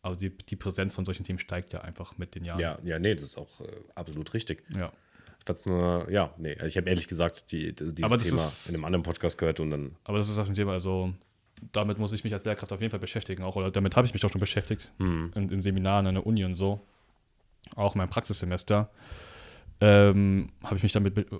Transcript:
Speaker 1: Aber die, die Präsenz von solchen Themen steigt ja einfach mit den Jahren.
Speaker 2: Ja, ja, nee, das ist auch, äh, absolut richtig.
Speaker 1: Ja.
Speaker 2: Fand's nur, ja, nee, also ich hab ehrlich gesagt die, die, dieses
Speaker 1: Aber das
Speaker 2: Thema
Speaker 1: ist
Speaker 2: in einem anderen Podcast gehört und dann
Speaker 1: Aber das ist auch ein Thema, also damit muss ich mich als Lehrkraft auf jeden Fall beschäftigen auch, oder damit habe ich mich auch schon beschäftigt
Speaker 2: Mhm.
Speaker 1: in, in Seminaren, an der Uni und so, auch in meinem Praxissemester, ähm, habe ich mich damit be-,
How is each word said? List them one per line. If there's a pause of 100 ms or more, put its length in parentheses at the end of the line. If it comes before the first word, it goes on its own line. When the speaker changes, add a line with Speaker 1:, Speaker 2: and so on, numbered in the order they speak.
Speaker 1:
Aber
die,
die
Präsenz
von
solchen
Themen
steigt
ja
einfach
mit
den
Jahren.
Speaker 2:
Ja,
ja,
nee,
das
ist
auch,
äh, (320)
absolut
richtig. (140)
Speaker 1:
Ja. (560)
Speaker 2:
Fand's
nur,
ja,
nee,
also
ich
hab
ehrlich
gesagt
die,
die,
dieses
Speaker 1:
Aber
das
Speaker 2:
Thema
Speaker 1:
ist
Speaker 2:
in
einem
anderen
Podcast
gehört
und
dann
Speaker 1:
Aber
das
ist
auch
ein
Thema,
also (600)
damit
muss
ich
mich
als
Lehrkraft
auf
jeden
Fall
beschäftigen
auch,
oder
damit
habe
ich
mich
auch
schon
beschäftigt
Speaker 2:
Mhm.
Speaker 1:
in,
in
Seminaren,
an
der
Uni
und
so, (880)
auch
in
meinem
Praxissemester, (920)
ähm, (140)
habe
ich
mich
damit
be-, (140)